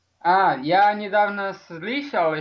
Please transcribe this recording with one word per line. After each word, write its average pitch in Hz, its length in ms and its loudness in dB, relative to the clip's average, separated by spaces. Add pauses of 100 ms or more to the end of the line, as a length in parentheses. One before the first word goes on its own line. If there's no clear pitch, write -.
(200)
А, 175 420 2
я 196 320 4
недавно 202 600 -2 (120)
слышал, 180 760 -4